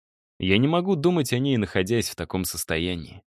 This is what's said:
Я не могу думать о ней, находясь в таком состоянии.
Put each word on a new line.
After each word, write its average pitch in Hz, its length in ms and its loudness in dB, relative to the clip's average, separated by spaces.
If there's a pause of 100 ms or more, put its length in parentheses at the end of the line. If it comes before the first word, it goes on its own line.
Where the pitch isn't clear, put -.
(380)
Я 92 200 4
не 131 100 4
могу 180 280 2
думать 160 360 2
о 120 60 2
ней, 135 180 0
находясь 104 540 0
в - 60 -14
таком 92 280 -4
состоянии. 85 800 -6 (180)